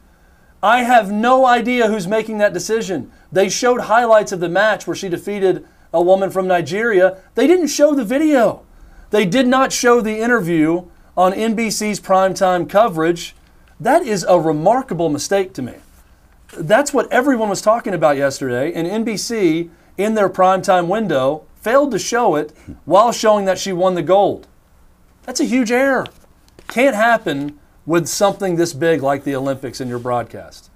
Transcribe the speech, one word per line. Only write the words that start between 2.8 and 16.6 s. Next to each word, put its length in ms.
They 180
showed 320
highlights 500
of 80
the 100
match 380
where 80
she 140
defeated 580
a 80
woman 300
from 160
Nigeria. 760
They 100
didn't 220
show 260
the 120
video. 600
They 140
did 220
not 240
show 300
the 160
interview 680
on 180
N 200
B 160
C's 300
primetime 680
coverage. 680
That 220
is 260
a 120
remarkable 720
mistake 440
to 80
me. 140
That's 360